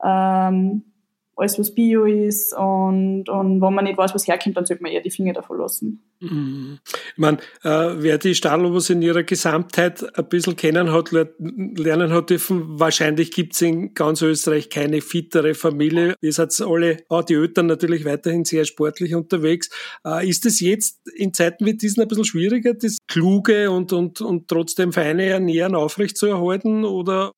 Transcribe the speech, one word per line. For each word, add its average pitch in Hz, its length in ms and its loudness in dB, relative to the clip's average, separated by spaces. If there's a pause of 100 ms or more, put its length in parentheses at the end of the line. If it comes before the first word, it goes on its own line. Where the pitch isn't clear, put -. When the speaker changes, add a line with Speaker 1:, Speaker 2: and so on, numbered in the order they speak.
Speaker 1:
ähm, 190 800 2 (520)
alles, 202 240 -2
was 208 160 -4
Bio 226 300 4
ist 208 520 0
und, 190 720 0
und 190 320 2
wenn 190 120 4
man 196 120 2
nicht 190 120 -2
weiß, 190 180 2
was 196 120 -2
herkommt, 185 300 0
dann 180 80 0
sollte 175 180 -4
man 160 80 -6
eher 170 100 -2
die 185 100 -8
Finger 185 220 -2
davon - 260 -8
lassen. 214 420 -6 (200)
Speaker 2:
Mhm. 143 640 -6
Ich - 320 -12
mein, 151 200 2 (260)
äh, 165 320 0
wer 151 240 2
die 180 160 2
Stadlobers 175 560 2
in 175 100 2
ihrer 170 220 2
Gesamtheit 175 800 0 (120)
ein - 120 -4
bisschen 175 260 0
kennen 165 360 2
hat, 165 200 0
le-, 160 280 2
lernen 165 720 -2
hat 170 160 2
dürfen, 165 500 -2
wahrscheinlich 156 520 2
gibt's - 300 -4
in 170 340 0
ganz 156 260 0
Österreich 156 480 0
keine 147 320 -2
fittere 160 540 0
Familie. 160 640 0
Ihr 151 100 0
seid 160 200 0 (100)
alle, 170 360 0 (120)
auch 165 140 2
die 175 100 0
Eltern 165 320 2
natürlich 165 400 0
weiterhin 160 400 -2
sehr 160 200 0
sportlich 156 500 -2
unterwegs. 170 560 -2 (340)
Äh, 170 240 -2
ist 175 160 -2
es 226 140 2
jetzt 202 400 -2 (160)
in 190 180 -2
Zeiten 170 320 0
wie 220 100 2
diesen 214 280 0
ein 220 40 2
bisschen 220 180 0
schwieriger, 220 500 0
das 226 320 -4
kluge 196 640 2
und, 180 200 -2
und, 175 300 -2
und 180 260 -4
trotzdem 175 460 0
feine 170 320 0
Ernähren 185 480 0
aufrechtzuerhalten, 196 1120 0
oder? 190 520 -2